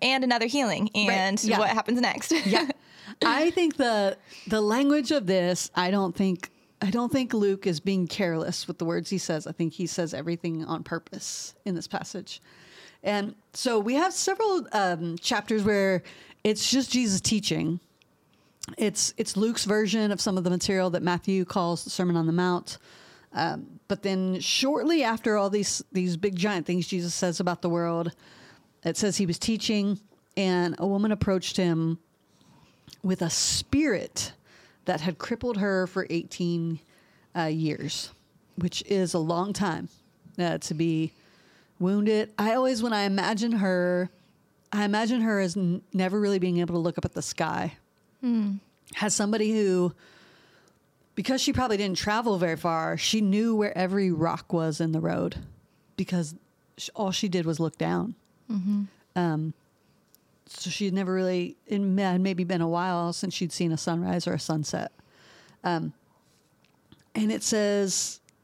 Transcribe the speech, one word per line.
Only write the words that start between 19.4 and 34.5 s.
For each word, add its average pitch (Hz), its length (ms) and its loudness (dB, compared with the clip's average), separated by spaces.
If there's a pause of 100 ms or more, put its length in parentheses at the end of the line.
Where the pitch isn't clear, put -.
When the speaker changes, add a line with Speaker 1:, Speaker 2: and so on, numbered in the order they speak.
Speaker 2:
version 214 460 2
of 185 100 -2
some 190 160 0
of 180 60 0
the 180 60 2
material 185 420 2
that 175 100 0
Matthew 180 440 2
calls 175 400 0
the - 40 -12
Sermon 175 260 0
on 165 120 2
the 165 60 2
Mount. 180 440 0 (560)
Um, 143 540 -4
but 196 160 -4
then 185 380 0
shortly 302 640 2
after 226 340 0
all 196 120 2
these, 202 420 0
these 180 260 0
big 196 180 0
giant 180 320 0
things 180 200 0
Jesus 175 280 -2
says 175 240 0
about 175 240 0
the 175 60 0
world, 170 420 0 (720)
it 165 120 -2
says 202 200 0
he 202 80 2
was 170 140 -2
teaching 208 600 0 (380)
and 180 400 2
a - 100 -2
woman 202 240 2
approached 202 460 0
him 165 400 2 (1040)
with 185 200 0
a 165 80 0
spirit - 1040 0 (520)